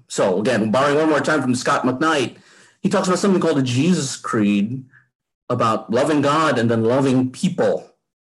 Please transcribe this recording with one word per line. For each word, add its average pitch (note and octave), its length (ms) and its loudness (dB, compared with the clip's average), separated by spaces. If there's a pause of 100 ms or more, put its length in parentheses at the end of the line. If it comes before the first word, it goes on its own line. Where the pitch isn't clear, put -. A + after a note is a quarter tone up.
So G2+ 320 0
again, A2 300 0
borrowing C#3+ 260 2
one D#3 120 2
more E3+ 120 2
time D#3 200 0
from B2+ 140 0
Scot - 280 -2
McKnight, C#3 520 -2 (460)
he G3 80 -2
talks F#3 180 0
about F3+ 120 0
something F#3+ 200 2
called D#3+ 180 0
the C3+ 60 0
Jesus C3+ 540 0
Creed, G#2 680 -2 (640)
about A#2 440 -2
loving C#3+ 300 2
God C#3+ 360 0
and A#2 140 0
then A2+ 120 0
loving C3 480 2
people - 640 -2 (380)